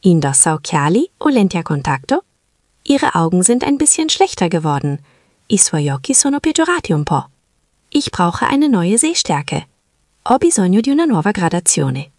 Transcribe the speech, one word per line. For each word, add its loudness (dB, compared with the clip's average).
Indossa 0
occhiali 0
o 0
lenti 2
a -4
contatto? -4
Ihre 0
Augen 2
sind 2
ein 0
bisschen 0
schlechter 0
geworden. -2
I 0
suoi 0
occhi -4
sono 0
peggiorati 0
un 0
po'. -2
Ich 0
brauche -2
eine 2
neue 2
Sehstärke. -2
Ho 2
bisogno 2
di -2
una 2
nuova 0
gradazione. -2